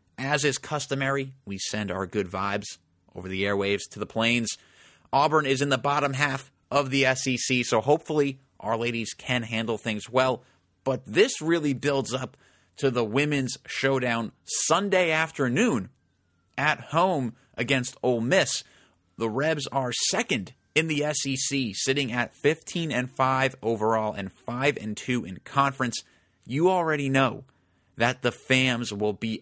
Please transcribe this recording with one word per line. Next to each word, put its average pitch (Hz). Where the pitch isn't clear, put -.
as 139
is 139
customary, 135
we 98
send 104
our 95
good 98
vibes 98
over 92
the 95
airwaves 101
to -
the 101
plains. 117
Auburn 147
is 135
in 143
the 135
bottom 143
half 135
of 139
the 135
S 131
E 127
C, 127
so 117
hopefully 143
our 113
ladies 117
can 123
handle 113
things 107
well. 131
But 131
this 180
really 156
builds 131
up 127
to 139
the 120
women's 135
showdown 123
Sunday 185
afternoon 151
at 147
home 156
against 123
Ole 120
Miss. 143
The 113
Rebs 143
are 127
second 127
in 160
the 147
S 147
E 135
C, 131
sitting 135
at 120
fifteen 160
and 127
five 131
overall 110
and 98
five 127
and 107
two 123
in 92
conference. 135
You 160
already 156
know 131
that 123
the -
Fams 127
will 104
be 110